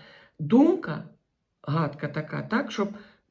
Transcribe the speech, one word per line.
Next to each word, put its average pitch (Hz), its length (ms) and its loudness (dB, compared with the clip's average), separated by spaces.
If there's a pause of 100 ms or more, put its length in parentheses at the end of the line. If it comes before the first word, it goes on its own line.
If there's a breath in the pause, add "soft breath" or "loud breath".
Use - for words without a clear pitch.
(400 loud breath)
думка, 262 680 4 (520)
гадка 151 460 -2
така, 151 340 -8
так, 226 300 -4
щоб - 220 -4 (380 loud breath)